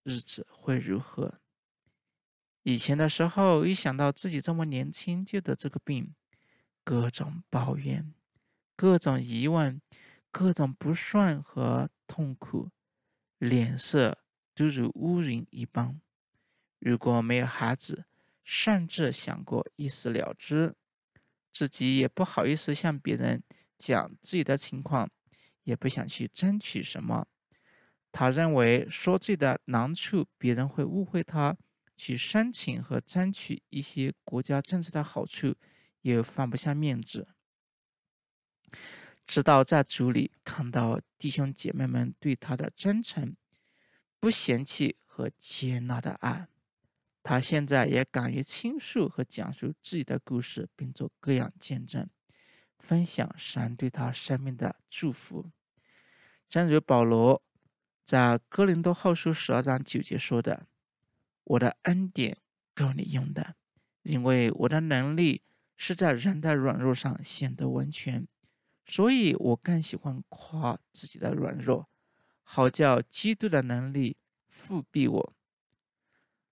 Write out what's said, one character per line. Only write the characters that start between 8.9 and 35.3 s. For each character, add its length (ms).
种 200
疑 280
问， 340
各 240
种 180
不 220
顺 480
和 480
痛 300
苦， 340
脸 380
色 420
都 120
如 280
乌 280
云 280
一 160
般。 340
如 180
果 240
没 160
有 80
孩 300
子， 300
甚 440
至 240
想 320
过 220
一 120
死 200
了 280
之， 380
自 160
己 300
也 100
不 160
好 220
意 100
思 200
向 240
别 160
人 260
讲 340
自 160
己 60
的 140
情 260
况， 260
也 120
不 140
想 180
去 200
争 320
取 240
什 180
么。 240
他 180
认 260
为 340
说 280
自 100
己 100
的 280
难 300
处， 320
别 160
人 140
会 160
误 220
会 180
他， 320
去 220
申 340
请 300
和 180
争 320
取 380
一 100
些 320
国 180
家 180
政 220
策 80
的 140
好 240
处， 260